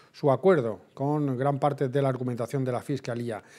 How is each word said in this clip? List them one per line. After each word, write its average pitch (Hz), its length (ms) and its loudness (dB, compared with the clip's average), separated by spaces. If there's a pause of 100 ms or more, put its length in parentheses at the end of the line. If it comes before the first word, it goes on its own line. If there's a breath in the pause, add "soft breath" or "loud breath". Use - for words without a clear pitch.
(100 soft breath)
su 143 220 2
acuerdo 127 480 4 (120)
con 143 460 -2
gran 139 220 0
parte 143 280 0
de 139 140 0
la 135 60 2
argumentación 127 560 -2
de 127 80 -2
la 120 100 -4
Fiscalía 120 640 -6 (140 loud breath)